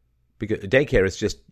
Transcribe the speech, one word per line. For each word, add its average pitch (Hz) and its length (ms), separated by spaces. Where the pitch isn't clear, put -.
Because 107 220
daycare 104 480
is 92 80
just 104 220